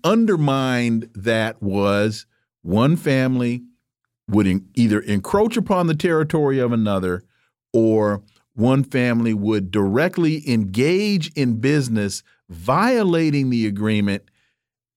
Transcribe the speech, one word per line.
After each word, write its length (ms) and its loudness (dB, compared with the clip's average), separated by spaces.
undermined 1120 0
that 480 -2
was 640 0
one 360 2
family 640 -2
would 180 2
en-, 300 0
either 240 2
encroach 580 -2
upon 300 0
the 80 0
territory 640 0
of 120 0
another, 520 -2
or 480 2
one 300 2
family 500 0
would 380 -2
directly 760 0
engage 840 0
in 260 -2
business 600 0
violating 1000 0
the 160 0
agreement, 580 0